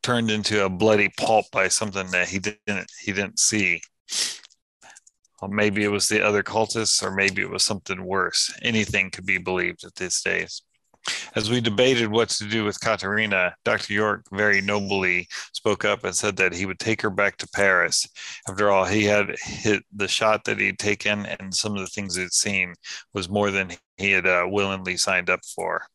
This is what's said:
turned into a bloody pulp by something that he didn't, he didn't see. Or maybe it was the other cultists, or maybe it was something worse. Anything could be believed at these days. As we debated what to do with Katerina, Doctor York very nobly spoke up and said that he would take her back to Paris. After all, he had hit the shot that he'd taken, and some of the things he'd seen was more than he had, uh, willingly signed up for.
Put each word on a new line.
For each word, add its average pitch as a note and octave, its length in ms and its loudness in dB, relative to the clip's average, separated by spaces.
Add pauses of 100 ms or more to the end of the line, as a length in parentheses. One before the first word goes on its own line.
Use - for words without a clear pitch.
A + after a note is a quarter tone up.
turned A#2 280 2
into G#2 360 2
a - 20 2
bloody G2+ 480 4
pulp A2 360 2
by F#2+ 160 2
something F#2+ 420 -2
that F2+ 180 0
he F#2+ 100 -4
didn't, G2+ 520 -6 (120)
he G#2 100 -4
didn't F#2+ 260 -2
see. F#2 420 0 (1600)
Or F#2+ 60 -8
maybe G#2 360 2
it G#2 40 2
was G2+ 200 0
the G#2 160 2
other G2+ 180 4
cultists, A2 600 0
or G2+ 80 -2
maybe G2 320 0
it G2+ 80 -6
was G2+ 140 -2
something F#2+ 400 -4
worse. F2+ 580 0
Anything G2+ 480 0
could F#2 160 -12
be F#2+ 120 0
believed F2+ 460 -4
at F2+ 100 -20
these - 280 -4
days. E2+ 400 -4 (720)
As G#2 160 -2
we B2 100 2
debated A#2 500 4
what A2 200 2
to G#2+ 180 -4
do A2 160 0
with G#2 160 -2
Katerina, G2+ 840 0
Doctor A2 300 0
York G#2 300 0 (100)
very G2 300 2
nobly G2 680 0 (240)
spoke - 320 -2
up G#2 200 0
and F#2+ 120 -2
said G#2 200 -2
that F#2 180 2
he F2+ 100 -2
would F#2+ 140 -6
take A2 240 -2
her G#2+ 80 0
back G2 280 0
to - 100 -10
Paris. F2+ 600 2 (400)
After G2+ 220 2
all, F#2+ 160 4
he G#2 180 2
had G#2 380 2
hit - 420 0 (100)
the G2+ 140 -4
shot G#2+ 360 2
that G#2+ 140 -2
he'd G2 200 0
taken, G#2 480 0
and F#2+ 280 -10
some G#2 200 -2
of G2 60 -4
the F#2 80 -6
things G2 280 -6
he'd F2+ 160 -4
seen F#2+ 400 0 (400)
was F#2 160 -4
more G2+ 220 2
than F#2+ 220 -2 (260)
he G2 140 2
had, F#2 140 4
uh, F2+ 220 4
willingly F#2+ 480 -2
signed F2+ 320 0
up F2+ 160 0
for. E2+ 400 -4 (100)